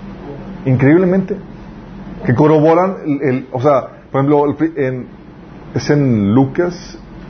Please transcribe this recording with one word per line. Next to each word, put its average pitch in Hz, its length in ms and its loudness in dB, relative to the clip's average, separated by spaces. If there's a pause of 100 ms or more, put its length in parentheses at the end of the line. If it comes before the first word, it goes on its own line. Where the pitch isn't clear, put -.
(680)
Increíblemente. 180 720 2 (880)
Que 123 80 2
corroboran 160 720 4
el, 147 180 -2
el, 131 300 -2
o 120 80 -6
sea, 135 260 2 (240)
por 135 100 0
ejemplo, 147 260 4
el 139 100 -2
pri-, 160 200 -2
en, 131 300 -4 (680)
es 135 160 -4
en 117 440 2
Lucas 135 640 0 (320)